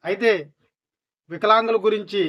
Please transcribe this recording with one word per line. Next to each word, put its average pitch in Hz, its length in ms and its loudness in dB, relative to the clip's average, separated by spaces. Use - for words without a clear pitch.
అయితే 208 280 0
వికలాంగుల 220 540 2
గురించి 202 460 -2